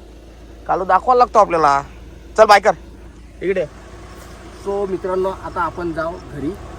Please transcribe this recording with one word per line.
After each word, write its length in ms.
कालू 180
दाखवायला 340
लागतो 200
आपल्याला. 440
चल, 60
बाय 160
कर 120
इकडे. 240
So 240
मित्रांनो, 400
आता 320
आपण 320
जाऊ 180
घरी. 400